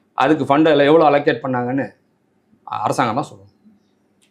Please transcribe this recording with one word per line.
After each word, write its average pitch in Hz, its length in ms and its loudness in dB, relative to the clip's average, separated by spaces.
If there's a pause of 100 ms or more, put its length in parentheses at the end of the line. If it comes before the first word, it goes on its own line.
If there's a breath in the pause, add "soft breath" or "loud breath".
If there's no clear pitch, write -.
(240)
அதுக்கு 143 260 0
ஃபண்ட் 156 200 2 (200)
எவ்வளோ 156 200 4
அலோகேட் 143 360 0
பண்ணாங்கன்னு 127 400 -4 (1000)
அரசாங்கம் 127 340 -2
தான் 143 120 -10
சொல்லணும். 98 220 -20 (760)